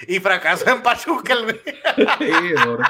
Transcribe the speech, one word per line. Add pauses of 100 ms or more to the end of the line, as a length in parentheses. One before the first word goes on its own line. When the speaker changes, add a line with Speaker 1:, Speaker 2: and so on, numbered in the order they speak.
Speaker 1:
y
fracaso
en
Pachuca,
el
güey".
Speaker 2:
<laughs>
Sí, (100)
pobre